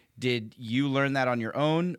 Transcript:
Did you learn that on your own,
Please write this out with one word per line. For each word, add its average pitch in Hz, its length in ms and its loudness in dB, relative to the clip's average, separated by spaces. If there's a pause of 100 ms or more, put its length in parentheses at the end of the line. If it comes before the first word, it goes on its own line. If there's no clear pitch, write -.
(180)
Did 120 400 -2
you 127 300 0
learn 135 260 2
that 131 140 2
on 120 120 0
your 110 160 -4
own, 160 420 2